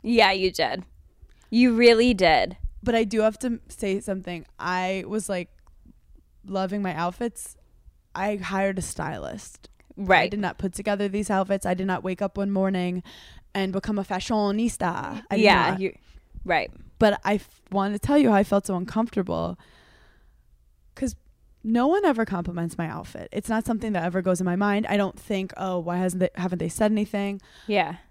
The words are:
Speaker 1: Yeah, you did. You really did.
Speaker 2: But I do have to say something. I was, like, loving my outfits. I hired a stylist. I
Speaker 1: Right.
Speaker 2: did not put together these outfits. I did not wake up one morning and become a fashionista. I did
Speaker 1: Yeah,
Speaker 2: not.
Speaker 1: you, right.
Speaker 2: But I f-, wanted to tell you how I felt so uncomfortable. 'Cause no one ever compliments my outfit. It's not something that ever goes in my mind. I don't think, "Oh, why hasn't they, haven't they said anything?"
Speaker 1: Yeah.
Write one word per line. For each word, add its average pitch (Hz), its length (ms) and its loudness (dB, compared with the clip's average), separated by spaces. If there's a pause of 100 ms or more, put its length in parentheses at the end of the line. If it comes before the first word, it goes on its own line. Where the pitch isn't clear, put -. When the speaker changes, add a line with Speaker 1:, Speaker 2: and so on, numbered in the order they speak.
Speaker 1:
Yeah, 220 280 6
you 190 200 0
did. 160 320 -2 (640)
You 240 240 6
really 233 400 8
did. 170 440 4 (260)
Speaker 2:
But 240 100 0
I 226 100 2
do 214 180 0
have 214 180 2
to 233 280 -4
say 196 320 -4
something. 180 460 -8 (140)
I 185 480 -4
was, 208 200 -6
like, 180 220 -6 (960)
loving 190 380 -4
my 180 100 -2
outfits. 175 640 -6 (580)
I 202 220 -4
hired 190 420 -2
a 175 60 -6
stylist. - 880 -10 (280)
I 196 60 -10
Speaker 1:
Right. 180 260 4
Speaker 2:
did 202 100 -4
not 196 200 -4
put 190 140 -4
together 202 340 -2
these 202 240 -2
outfits. 196 340 0
I 185 80 0
did 185 140 -2
not 185 160 -2
wake 185 180 -4
up 196 160 -4
one 196 140 -2
morning 185 500 0 (540)
and 196 180 -2
become 202 240 -2
a 190 60 -2
fashionista. 208 1300 -2
I - 60 0
did 226 60 6
Speaker 1:
Yeah, 165 280 6
Speaker 2:
not. 190 80 -4
Speaker 1:
you, 190 160 -4 (480)
right. 165 260 -2 (300)
Speaker 2:
But 208 240 4
I 208 120 2
f-, - 260 -8 (100)
wanted 196 300 0
to - 40 -10
tell 285 120 4
you 269 120 6
how 208 60 6
I 196 80 6
felt 202 240 2
so 190 80 -2
uncomfortable. 180 840 -2 (1400)
'Cause 262 200 -6 (480)
no 240 240 2
one 392 180 4
ever 226 200 2
compliments 170 520 -4
my 165 100 -2
outfit. - 440 -10
It's - 180 -6
not 220 160 0
something 220 280 -2
that 170 100 0
ever 180 180 -2
goes 180 180 2
in 185 60 0
my 175 100 0
mind. 202 320 0
I 208 100 0
don't 196 220 -2
think, 190 380 -6
"Oh, 185 220 -4
why 175 180 -4
hasn't 185 220 -2
they, 180 160 2
haven't 180 240 -4
they 165 100 -4
said 214 220 2
anything?" 202 500 -2 (260)
Speaker 1:
Yeah. 175 280 0 (160)